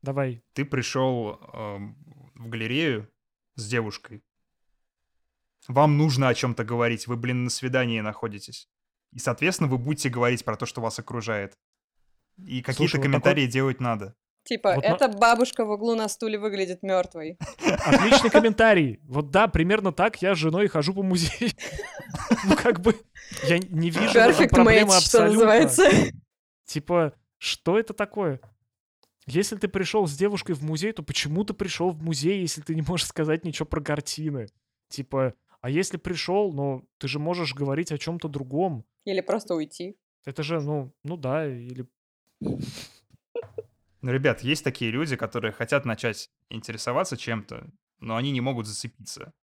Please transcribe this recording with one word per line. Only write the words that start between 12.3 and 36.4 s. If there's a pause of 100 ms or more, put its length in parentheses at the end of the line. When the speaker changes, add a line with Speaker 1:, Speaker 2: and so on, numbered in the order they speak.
Speaker 2:
И
какие-то
Speaker 1:
Слушай,
вот
Speaker 2:
комментарии
Speaker 1:
такой
Speaker 2:
делать
надо. (320)
Speaker 3:
Типа,
Speaker 1:
Вот
на-
Speaker 3:
«Эта
бабушка
в
углу
на
стуле
выглядит
мертвой». (480)
Speaker 1:
Отличный
комментарий.
Вот
да,
примерно
так
я
с
женой
хожу
по
музею.
<laughs> (840)
Ну,
как
бы, (480)
я
не
вижу
в
этом
Speaker 3:
Perfect
Speaker 1:
проблемы
Speaker 3:
match,
что
Speaker 1:
абсолютно.
Speaker 3:
называется. (760)
Speaker 1:
Типа, (260)
что
это
такое? (840)
Если
ты
пришел
с
девушкой
в
музей,
то
почему
ты
пришел
в
музей,
если
ты
не
можешь
сказать
ничего
про
картины? (420)
Типа, (280)
а
если
пришел,